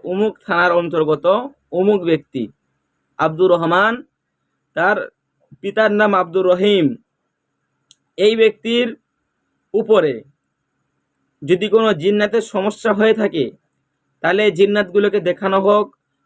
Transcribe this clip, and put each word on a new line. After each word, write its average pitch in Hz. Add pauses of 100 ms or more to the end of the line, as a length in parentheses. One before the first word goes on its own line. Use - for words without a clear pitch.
অমুক 196
থানার 175
অন্তর্গত 156 (460)
অমুক 196
ব্যক্তি 156 (680)
আব্দুর 160
রহমান, 175 (720)
তার 190 (640)
পিতার 208
নাম 208
আব্দুর 180
রহিম। 180 (1200)
এই 214
ব্যক্তির 226 (800)
উপরে 190 (1200)
যদি 180
কোনো 220
জিন্নাতের 208
সমস্যা 208
হয়ে 214
থাকে, 202 (720)
তাহলে 190
এই 208
জিন্নাতগুলোকে 196
দেখানো 190
হোক, 208 (300)